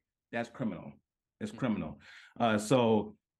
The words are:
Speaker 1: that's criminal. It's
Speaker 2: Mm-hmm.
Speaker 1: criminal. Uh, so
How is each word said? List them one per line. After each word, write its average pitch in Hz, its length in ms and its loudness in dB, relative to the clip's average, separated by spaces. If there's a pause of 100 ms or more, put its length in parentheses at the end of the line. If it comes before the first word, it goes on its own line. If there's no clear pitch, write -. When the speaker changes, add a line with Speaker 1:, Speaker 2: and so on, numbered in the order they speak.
(340)
Speaker 1:
that's 117 160 -4
criminal. 82 420 -6 (480)
It's 107 120 -8
Speaker 2:
Mm-hmm. - 80 -16
Speaker 1:
criminal. 95 420 -4 (360)
Uh, 110 200 4
so 110 580 2 (240)